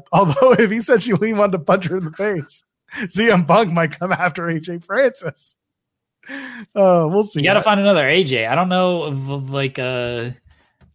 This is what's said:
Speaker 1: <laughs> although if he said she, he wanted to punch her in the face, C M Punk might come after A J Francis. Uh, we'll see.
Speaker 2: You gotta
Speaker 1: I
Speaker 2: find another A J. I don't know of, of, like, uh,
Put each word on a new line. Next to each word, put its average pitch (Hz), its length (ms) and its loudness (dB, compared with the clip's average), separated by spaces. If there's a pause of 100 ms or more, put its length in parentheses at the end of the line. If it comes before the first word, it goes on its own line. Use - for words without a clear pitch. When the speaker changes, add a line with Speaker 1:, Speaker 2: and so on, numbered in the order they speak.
Speaker 1:
<laughs> - 100 -20
although 196 400 4
if 214 180 4
he 220 80 -4
said 226 240 2
she, 240 180 -2
he 220 120 -2
wanted 202 200 2
to 185 60 -4
punch 180 280 0
her 175 100 -4
in 185 80 -6
the 156 60 -8
face, 190 520 -6 (460)
C 226 220 0
M 180 140 4
Punk 196 260 4
might 165 260 -2
come 185 160 -6
after 170 340 -2
A 165 120 -4
J 170 200 -10
Francis. 226 760 -4 (760)
Uh, 220 840 0
we'll 202 120 2
see. 208 180 -6
Speaker 2:
You 143 40 0
gotta 202 140 4
Speaker 1:
I - 40 0
Speaker 2:
find 208 180 2
another 190 260 4
A 170 160 4
J. 127 220 0
I 117 100 -2
don't 180 140 0
know 180 340 0
of, 139 260 -6
of, 139 200 -8
like, 139 300 -4
uh, 123 500 -6 (640)